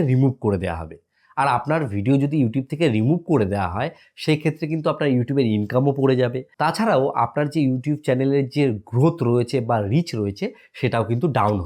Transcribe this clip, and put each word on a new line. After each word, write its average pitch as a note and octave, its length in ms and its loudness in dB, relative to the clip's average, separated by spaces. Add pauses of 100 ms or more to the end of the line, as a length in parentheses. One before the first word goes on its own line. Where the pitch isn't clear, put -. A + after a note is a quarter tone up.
রিমুভ C3 240 4 (100)
করে G#2 200 2
দেওয়া E2+ 180 -4
হবে। D#2+ 140 -12 (420)
আর C#3 100 2 (100)
আপনার D#3 240 -2 (120)
ভিডিও G#2 300 2
যদি C#3+ 200 -2
YouTube B2+ 280 -2
থেকে D#3 140 0 (100)
রিমুভ C3 240 2 (120)
করে A#2 220 2
দেওয়া F#2+ 220 -2
হয়, C3 140 -4 (340)
সেই D#3+ 180 0
ক্ষেত্রে D#3 300 -4
কিন্তু D#3+ 220 -4
আপনার D3+ 240 -2
YouTube-এর C3 300 0 (100)
ইনকামও B2+ 420 0
পড়ে C3+ 220 4
যাবে। B2 180 -2 (220)
তাছাড়াও D#3+ 440 0 (200)
আপনার D3 280 -2
যে D#3+ 60 -2 (100)
YouTube C#3+ 360 -2
চ্যানেলের C3+ 400 2 (100)
যে C#3+ 80 2 (260)
গ্রোথ D#3+ 280 2 (120)
রয়েছে A#2+ 280 0 (120)
বা A#2+ 80 2 (140)
রিচ E3+ 180 0 (120)
রয়েছে, G2+ 240 -4 (340)
সেটাও A#2 300 0
কিন্তু A#2+ 160 0 (120)
ডাউন G#2 280 2